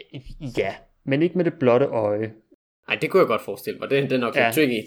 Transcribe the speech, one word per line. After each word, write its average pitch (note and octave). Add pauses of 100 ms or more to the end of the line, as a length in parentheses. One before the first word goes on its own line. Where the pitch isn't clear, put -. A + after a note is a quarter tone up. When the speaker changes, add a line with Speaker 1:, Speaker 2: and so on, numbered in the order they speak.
(140)
Speaker 1:
øh, C3
ja, G2 (300)
men C#3
ikke F3
med F3
det D#3+
blotte B2
øje. A2 (560)
Speaker 2:
Ej, -
det A2
kunne F#3+
jeg D3+
godt A2
forestille -
mig. G#2+
Det, C#3
det C3
er B2+
nok A#2
lidt C3
Speaker 1:
Ja. A2+
Speaker 2:
tricky. A#2+